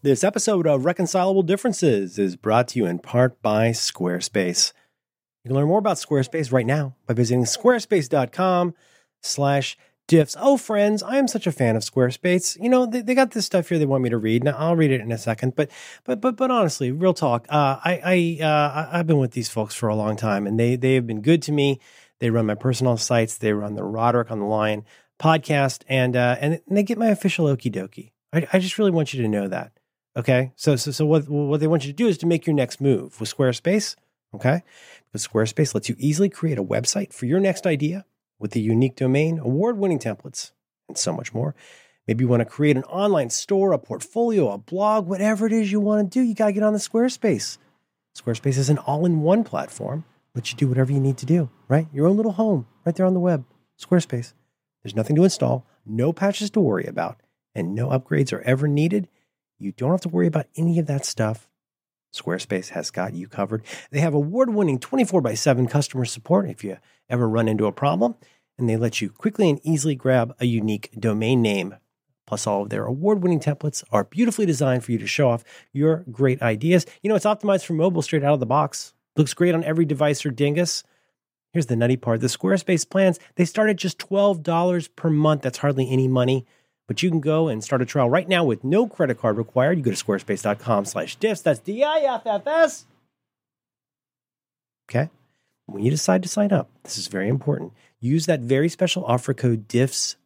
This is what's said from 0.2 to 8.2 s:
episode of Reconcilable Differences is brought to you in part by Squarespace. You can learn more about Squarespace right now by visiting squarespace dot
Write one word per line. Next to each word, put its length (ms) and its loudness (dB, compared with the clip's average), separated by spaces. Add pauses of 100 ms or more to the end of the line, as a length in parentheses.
episode 440 0
of 180 2
Reconcilable 580 0
Differences 720 0
is 200 0
brought 320 2
to 100 -4
you 60 2
in 140 -2
part 420 0
by 280 2
Squarespace. 1000 -2 (720)
You 60 -16
can 60 0
learn 120 2
more 120 2
about 180 0
Squarespace 540 -2
right 140 2
now 300 -2 (100)
by 80 -2
visiting 300 2
squarespace 640 2
dot 240 0